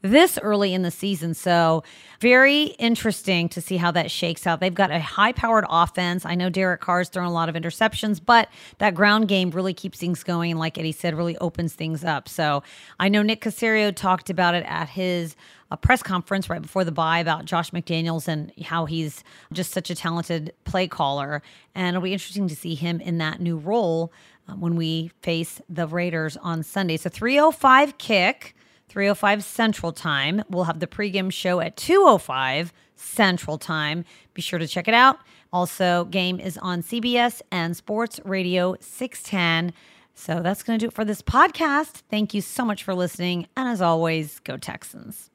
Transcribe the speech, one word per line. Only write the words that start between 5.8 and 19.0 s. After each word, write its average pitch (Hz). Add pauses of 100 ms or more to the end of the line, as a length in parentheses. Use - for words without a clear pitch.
I 170
know 180
Derek 185
Carr's 175
thrown 180
a 175
lot 165
of 165
interceptions, 202
but 233 (300)
that 196
ground 208
game 185
really 185
keeps -
things 170
going, 170
and 160
like 160
Eddie 160
said, 165
really 170
opens 170
things 160
up. 156
So 147 (380)
I 185
know 208
Nick 220
Caserio 214
talked 185
about 175
it 175
at 160
his, 180 (360)
uh, 151
press -
conference 190
right 165
before 185
the 165
bye 160
about 165
Josh 170
McDaniels 165
and 151 (120)
how 165
he's 156 (280)